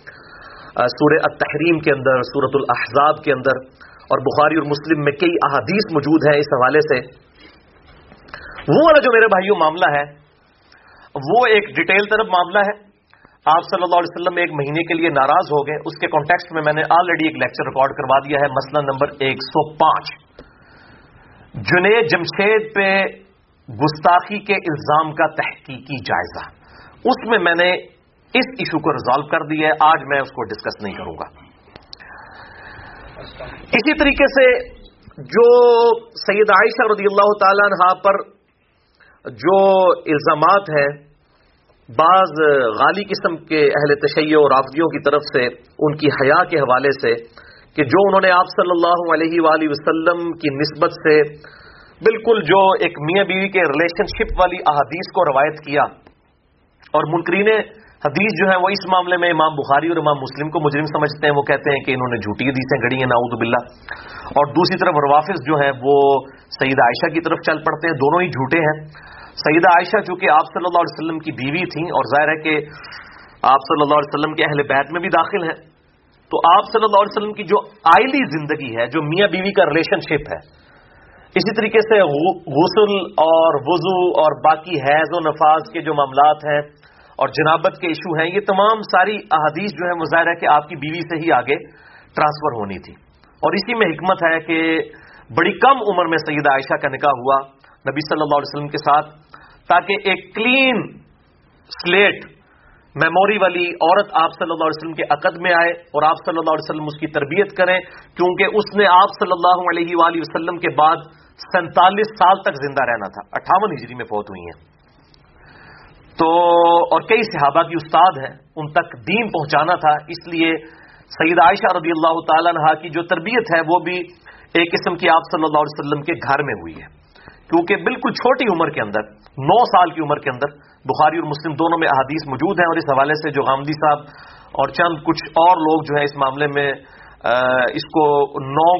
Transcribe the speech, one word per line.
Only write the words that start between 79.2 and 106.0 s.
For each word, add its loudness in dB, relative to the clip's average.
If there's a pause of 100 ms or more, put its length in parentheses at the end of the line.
بیوی -4
کا 4
ریلیشن 0
شپ -4
ہے، -8 (960)
اسی 0
طریقے 2
سے 4
غو-، 0 (180)
غسل 2 (300)
اور 4
وضو -2 (220)
اور 2
باقی 0
حیض 0
و -2
نفاس 2
کے -8
جو -4
معاملات 2
ہیں 0 (580)
اور 0
جنابت 0
کے -6
ایشو -6
ہیں، 0
یہ -2
تمام 2 (120)
ساری 2
احادیث -2
جو -8
ہیں -4
وہ -4
ظاہر 2
ہے 0
کہ -6
آپ 2
کی -14
بیوی -8
سے -6
ہی 0
آگے 0 (580)
ٹرانسفر -2
ہونی -8
تھی، -20 (480)
اور 0
اسی -4
میں 0
حکمت -2
ہے 0
کہ -4 (800)
بڑی 2
کم 4
عمر 0
میں 0
سیدہ -2
عائشہ -2
کا 0
نکاح 0
ہوا 0 (520)
نبی -4
صلی -2
اللہ 0
علیہ -6
وسلم -8
کے -6
ساتھ، 0 (600)
تاکہ 2 (100)
ایک -2 (140)
کلین 0 (920)
سلیٹ 0 (720)
میموری 0
والی 0 (200)
عورت 2
آپ 0
صلی -6
اللہ -4
علیہ -2
وسلم -12
کے -6
عقد -2
میں 0
آئے 2 (220)
اور 0